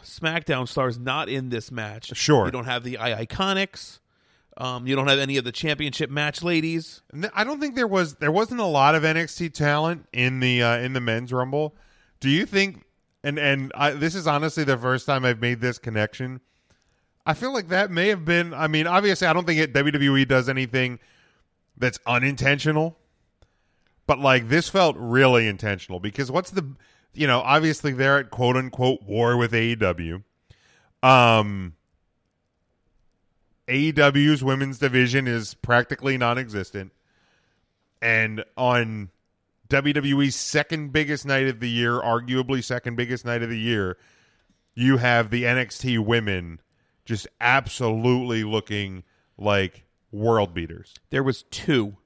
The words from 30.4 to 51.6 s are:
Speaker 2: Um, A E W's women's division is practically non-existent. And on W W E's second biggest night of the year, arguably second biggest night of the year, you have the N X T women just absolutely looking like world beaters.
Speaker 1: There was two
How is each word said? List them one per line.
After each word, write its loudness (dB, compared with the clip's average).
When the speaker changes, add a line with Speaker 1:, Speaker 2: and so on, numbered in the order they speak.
Speaker 2:
Um, 4
A -2
E 2
W's 6
women's -2
division 2
is -4
practically 0
non-existent. -4
And 0
on 0
W 2
W 2
E's 0
second -4
biggest -2
night 0
of -6
the -4
year, 0
arguably -2
second -6
biggest -4
night -2
of -6
the -6
year, -2
you 4
have 2
the -2
N 2
X -4
T 0
women -2
just -6
absolutely 0
looking -4
like 0
world 0
beaters. -10
Speaker 1:
There 0
was -2
two -2